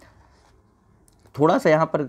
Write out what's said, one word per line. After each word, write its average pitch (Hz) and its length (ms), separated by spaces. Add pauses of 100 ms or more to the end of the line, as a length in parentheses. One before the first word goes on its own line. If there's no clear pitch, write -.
(1300)
थोड़ा 160 240
सा 175 120
यहाँ 156 160
पर 151 220